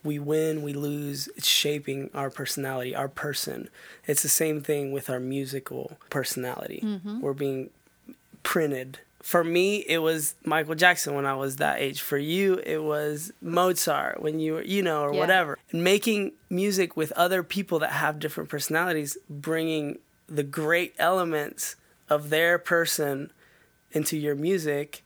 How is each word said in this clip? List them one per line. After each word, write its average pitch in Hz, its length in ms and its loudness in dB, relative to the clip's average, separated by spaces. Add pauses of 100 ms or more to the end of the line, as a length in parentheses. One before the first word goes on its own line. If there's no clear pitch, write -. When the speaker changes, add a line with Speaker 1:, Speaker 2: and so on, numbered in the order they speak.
Speaker 1:
we 147 160 -2
win, 156 420 0
we 147 120 -6
lose, 143 540 -4 (100)
it's - 100 -2
shaping 139 640 0
our 139 160 -4
personality, 131 680 -4
our 139 120 -2
person. 139 600 -6 (360)
It's 143 160 2
the 143 80 0
same 156 320 2
thing 139 300 -2
with 139 180 -4
our 127 100 -2
musical 131 800 -6 (140)
personality. - 720 -4
Speaker 2:
Mm-hmm. 208 380 -4
Speaker 1:
We're 139 120 -2
being 135 360 -4 (720)
printed. 139 560 0 (220)
For 175 200 4
me, 180 360 4 (100)
it 165 120 4
was 160 440 0
Michael 160 320 0
Jackson 170 400 4
when 139 100 0
I 135 100 0
was 135 200 -2
that 143 240 2
age. 139 220 -2
For - 160 -2
you, 180 380 2 (100)
it 156 180 0
was 151 480 -2 (100)
Mozart 170 800 2
when 156 200 -2
you 156 140 0
were, 160 80 -4
you 196 180 0
know, 156 220 2
or 143 100 0
Speaker 2:
Yeah. 147 80 2
Speaker 1:
whatever. 170 360 4 (140)
And 165 100 0
making 202 520 4 (160)
music 190 480 0
with 156 160 -2
other 180 280 4
people 175 380 -2
that 156 140 0
have 147 260 0
different 151 300 -6
personalities, 156 680 -2 (120)
bringing 156 680 -4 (280)
the 147 160 -4
great 160 560 0
elements 170 800 0 (320)
of 151 220 2
their 170 280 4
person 160 720 0 (640)
into 156 240 0
your 147 180 0
music 151 720 -2